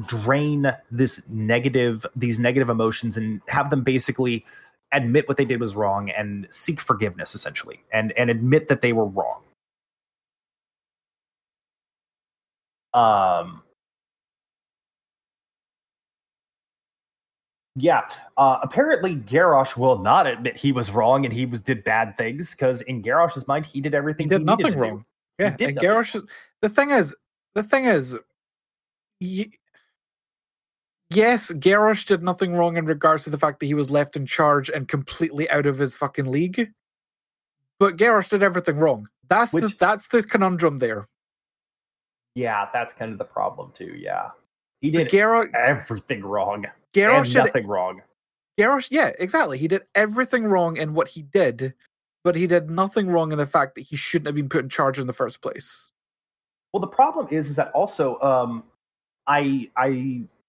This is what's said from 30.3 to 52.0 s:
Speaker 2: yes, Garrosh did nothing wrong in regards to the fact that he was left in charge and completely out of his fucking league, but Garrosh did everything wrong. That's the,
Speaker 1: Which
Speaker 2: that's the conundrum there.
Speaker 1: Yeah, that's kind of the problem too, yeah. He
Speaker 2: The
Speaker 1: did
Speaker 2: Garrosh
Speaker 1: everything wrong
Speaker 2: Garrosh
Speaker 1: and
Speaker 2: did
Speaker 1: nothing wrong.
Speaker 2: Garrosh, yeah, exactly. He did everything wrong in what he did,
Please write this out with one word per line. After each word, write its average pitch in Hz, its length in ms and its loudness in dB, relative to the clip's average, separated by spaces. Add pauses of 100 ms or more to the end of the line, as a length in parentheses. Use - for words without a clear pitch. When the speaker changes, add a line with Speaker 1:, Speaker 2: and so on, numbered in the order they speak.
Speaker 2:
yes, 220 440 2
Garrosh 202 520 4
did 185 160 2
nothing 180 320 -2
wrong 170 240 2
in 165 80 -2
regards 156 380 2
to 156 80 -10
the 147 80 -4
fact 147 200 0
that 151 60 -6
he 143 80 0
was 147 160 0
left 143 260 0
in 135 120 -6
charge 147 420 2
and 143 180 -6
completely 151 640 -4
out 143 160 0
of 135 140 0
his 135 180 -2
fucking 139 280 -4
league, 180 460 -2 (1080)
but 196 180 2
Garrosh 214 320 4
did 202 140 0
everything 175 340 0
wrong. 135 300 0 (200)
That's 226 240 2
the, 160 100 2
Speaker 1:
Which 214 180 -2
Speaker 2:
that's 208 300 0
the 240 120 4
conundrum 180 560 0
there. 110 300 -4 (1300)
Speaker 1:
Yeah, 110 380 -2
that's 120 220 -6
kind 113 160 -10
of 98 80 -10
the 104 60 -10
problem - 480 -8
too, 85 220 -16
yeah. 50 360 -8 (500)
He 143 80 0
Speaker 2:
The 160 140 2
Speaker 1:
did - 80 -6
Speaker 2:
Garrosh 220 420 4
Speaker 1:
everything 117 720 -2
wrong 101 400 -4 (260)
Speaker 2:
Garrosh 220 340 4
Speaker 1:
and - 0 -
Speaker 2:
did 123 100 0
Speaker 1:
nothing 120 320 2
wrong. 92 340 -4 (580)
Speaker 2:
Garrosh, 254 300 2
yeah, 262 300 2
exactly. 180 400 0
He 156 80 -2
did 190 160 0 (100)
everything 220 520 0
wrong 175 320 2
in 151 180 -4
what 165 140 0
he 160 120 -16
did, 131 540 0 (480)